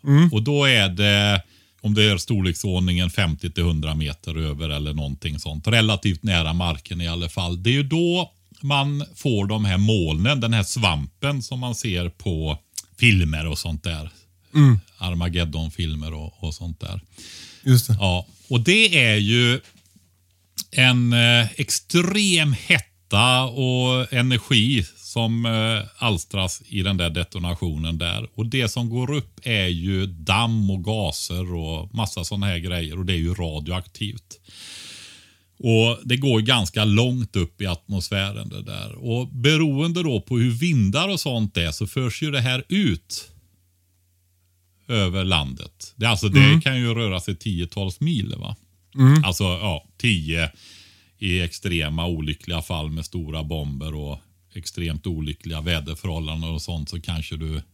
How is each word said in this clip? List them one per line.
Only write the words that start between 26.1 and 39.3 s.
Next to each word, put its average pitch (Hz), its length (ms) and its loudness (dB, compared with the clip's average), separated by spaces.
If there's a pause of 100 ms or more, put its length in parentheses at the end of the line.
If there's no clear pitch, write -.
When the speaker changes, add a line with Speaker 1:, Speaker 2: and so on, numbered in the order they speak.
Speaker 2:
i 98 160 -4
den 95 140 0
där 87 140 0
detonationen 82 880 -4
där. 98 360 -6
Och 110 120 -4
det 120 220 0
som 120 220 -4
går 127 240 -4
upp - 280 -8
är 104 240 0
ju 92 400 -2
damm 98 640 0
och 95 140 -2
gaser 90 680 -4
och 82 400 -6
massa 101 300 -4
såna 98 220 -4
här 90 120 -2
grejer. 85 400 -4
Och 90 80 -4
det 95 60 -2
är 90 60 0
ju 85 160 0
radioaktivt. 85 1040 -8 (1200)
Och 113 420 4
det 123 120 2
går 131 240 2
ganska 110 440 0
långt 117 520 2
upp 92 260 -4
i 101 40 -4
atmosfären 98 840 -6
det 98 140 -12
där. 98 320 -12
Och 123 340 -4
beroende 156 760 2